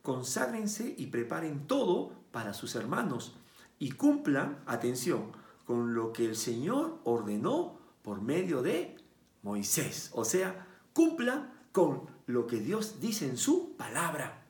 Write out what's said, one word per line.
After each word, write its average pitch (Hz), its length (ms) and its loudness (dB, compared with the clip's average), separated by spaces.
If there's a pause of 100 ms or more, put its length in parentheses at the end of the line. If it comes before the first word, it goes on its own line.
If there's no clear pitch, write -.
conságrense 214 960 -2
y 151 120 -6
preparen 143 580 -4
todo 247 460 2 (200)
para 104 220 -4
sus - 220 -6
hermanos, 127 600 -2 (420)
y - 120 -4
cumplan", 147 760 2
atención, 120 680 0 (340)
"con 120 260 2
lo 113 220 0
que 117 100 2
el 107 120 0
Señor 196 680 0
ordenó 117 760 0 (220)
por 101 220 -6
medio 147 400 0
de 214 340 0 (460)
Moisés". 104 720 -2
O 117 100 0
sea, 185 420 0 (280)
cumplan 294 580 4 (200)
con 151 360 4 (180)
lo 120 200 2
que 117 140 0
Dios 202 400 -2
dice 208 280 -2
en 123 80 -2
su - 400 2
palabra. - 720 -4